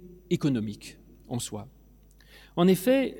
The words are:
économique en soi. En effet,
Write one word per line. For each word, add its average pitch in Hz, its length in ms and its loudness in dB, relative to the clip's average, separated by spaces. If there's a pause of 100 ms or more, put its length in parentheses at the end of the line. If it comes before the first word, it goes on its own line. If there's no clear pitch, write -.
(280)
économique 123 680 -4 (280)
en 123 120 -8
soi. 107 300 -10 (880)
En 180 120 4
effet, 254 520 2